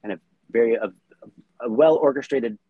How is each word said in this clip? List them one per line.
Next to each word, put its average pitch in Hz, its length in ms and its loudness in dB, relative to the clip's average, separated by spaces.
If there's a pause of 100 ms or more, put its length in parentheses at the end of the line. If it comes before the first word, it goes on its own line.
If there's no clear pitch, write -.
kind 104 100 -10
of 90 80 -12 (300)
very, 117 240 2
a, 107 180 -4 (680)
a 120 100 -8
well 156 260 4
orchestrated 135 640 -2 (120)